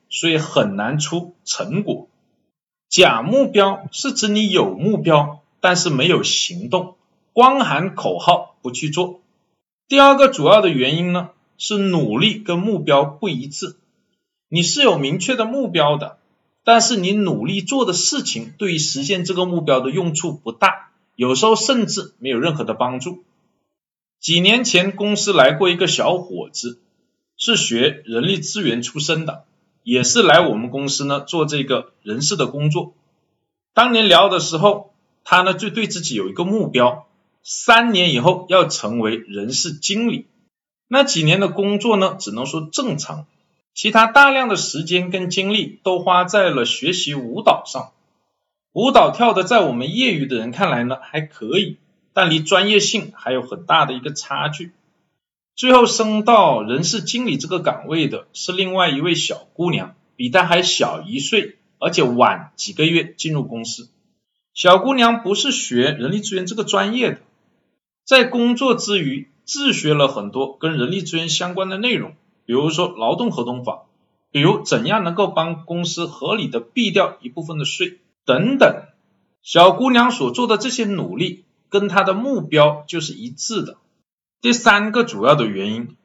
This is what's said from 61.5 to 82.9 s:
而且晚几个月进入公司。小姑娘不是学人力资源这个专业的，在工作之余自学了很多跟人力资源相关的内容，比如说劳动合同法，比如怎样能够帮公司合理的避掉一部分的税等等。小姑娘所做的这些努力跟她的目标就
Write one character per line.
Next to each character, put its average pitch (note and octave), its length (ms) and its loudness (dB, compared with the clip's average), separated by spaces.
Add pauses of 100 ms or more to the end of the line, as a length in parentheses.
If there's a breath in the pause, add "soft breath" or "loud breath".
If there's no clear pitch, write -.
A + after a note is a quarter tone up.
而 E3 120 -2
且 E3+ 100 0
晚 A#2+ 540 2
几 - 180 -10
个 D#3 120 0
月 E3 300 0
进 D#3+ 180 -6
入 C#3+ 100 -2
公 A2+ 220 -10
司。 A#2 240 -12 (640)
小 F3+ 240 6
姑 B3+ 160 0
娘 A#3 260 4
不 G3 140 -2
是 C#4 160 -2
学 B2+ 400 0
人 C#3+ 200 -6
力 G#3 80 -2
资 G3+ 160 -6
源 F#3 120 -4
这 F3+ 80 -8
个 A3 80 -4
专 G3+ 320 0
业 A#3+ 160 0
的， - 80 -12 (840)
在 C4 180 4
工 A#3+ 320 0
作 B3+ 180 0
之 G3+ 260 -2
余 C#3 300 -6 (160)
自 C#4 260 -6
学 D3+ 220 -2
了 C#3+ 140 4
很 G2+ 240 -8
多 C3 280 -6
跟 D#3+ 180 -4
人 C#3 140 -2
力 G3 100 -6
资 D#3+ 160 -8
源 E3 120 -6
相 F3+ 260 -4
关 F#3+ 140 -4
的 F#3+ 80 -8
内 A#3 180 -2
容， G#2+ 180 -8 (320)
比 A2+ 80 -4
如 C#3+ 160 0
说 B2 200 -2
劳 A2+ 260 -2
动 A#3 160 -2
合 B2 120 -6
同 B2 200 -8
法， - 220 -10 (440)
比 C#3+ 100 -2
如 F3+ 220 2
怎 A#2+ 240 -2
样 G3+ 180 0
能 E3+ 120 -4
够 G3 140 0
帮 D#3+ 360 -4
公 E3+ 200 -6
司 E3+ 200 -6
合 E3+ 300 -6
理 A3+ 120 -4
的 - 120 -6
避 A3 320 -4
掉 F3 300 0
一 B2 80 -14
部 E3 120 -12
分 D#3+ 160 -10
的 D3 80 -4
税 - 340 -6 (260)
等 F#3+ 320 0
等。 G#3+ 260 4 (580)
小 - 300 6
姑 B3 180 0
娘 A#3+ 220 4
所 B2+ 200 -4
做 B3 140 -2
的 G#3+ 120 0
这 B3 120 -6
些 A#3+ 160 -4
努 F#3 320 -4
力 F3+ 280 -6 (240)
跟 G3+ 180 0
她 F#3+ 160 2
的 F#3+ 100 0
目 A#3 280 -4
标 D3+ 460 2
就 E3 120 -8